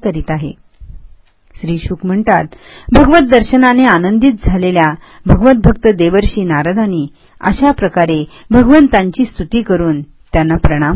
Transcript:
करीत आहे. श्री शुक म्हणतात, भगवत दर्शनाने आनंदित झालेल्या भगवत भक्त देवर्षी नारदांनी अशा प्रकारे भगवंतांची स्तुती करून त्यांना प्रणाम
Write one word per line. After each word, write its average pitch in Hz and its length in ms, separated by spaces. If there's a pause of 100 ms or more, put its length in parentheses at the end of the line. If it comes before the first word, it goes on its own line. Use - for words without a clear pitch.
करीत 160 260
आहे. 156 220 (1040)
श्री 170 220
शुक 180 260
म्हणतात, 190 400 (500)
भगवत 285 360
दर्शनाने 254 560
आनंदित 214 480 (120)
झालेल्या 180 480 (320)
भगवत 226 280
भक्त 220 420
देवर्षी 185 480
नारदांनी 175 640 (340)
अशा 262 300
प्रकारे 165 540 (260)
भगवंतांची 233 720
स्तुती 185 360
करून 170 400
त्यांना 160 560
प्रणाम 151 380